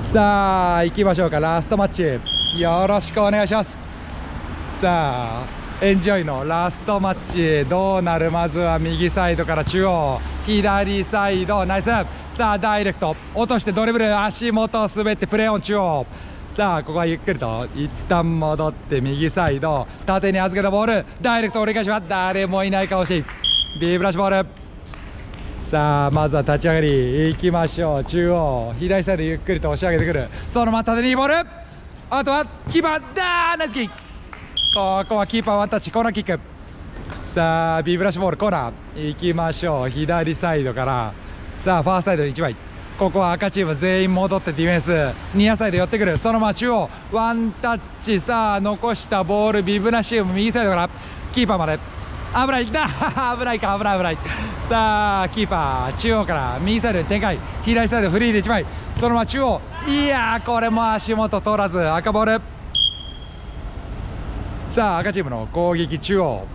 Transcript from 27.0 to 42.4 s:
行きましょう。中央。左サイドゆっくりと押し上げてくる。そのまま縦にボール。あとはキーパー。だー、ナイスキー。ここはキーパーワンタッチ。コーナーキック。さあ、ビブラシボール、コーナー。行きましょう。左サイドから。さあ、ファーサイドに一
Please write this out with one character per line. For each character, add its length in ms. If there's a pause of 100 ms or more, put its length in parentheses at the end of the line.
行 100
き 120
ま 180
し 140
ょ 140
う。 100
中 240
央。 480
左 260
サ 80
イ 60
ド 40
ゆ 120
っ 60
く 120
り 80
と 80
押 80
し 80
上 140
げ 40
て 80
く 60
る。 100 (220)
そ 120
の 120
ま 60
ま 60
縦 180
に 120
ボ 100
ー 180
ル。 60 (600)
あ 160
と 60
は 160 (240)
キ 100
ー 20
パ 120
ー。 80 (120)
だ 400
ー、 40
ナ 80
イ 20
ス 60
キ 60
ー。 80 (840)
こ 320
こ 100
は 100
キ 140
ー 40
パ 80
ー 40
ワ 100
ン 20
タ 80
ッ 40
チ。 100
コ 100
ー 40
ナ 40
ー 60
キ 60
ッ 40
ク。 160 (840)
さ 500
あ、 60
ビ 160
ブ 60
ラ 60
シ 80
ボ 100
ー 20
ル、 80
コ 80
ー 40
ナ 220 (240)
ー。 120
行 100
き 160
ま 180
し 160
ょ 180
う。 40
左 440
サ 220
イ 80
ド 80
か 140
ら。 260 (460)
さ 180
あ、 60
フ 80
ァ 80
ー 40
サ 120
イ 20
ド 80
に 60
一 100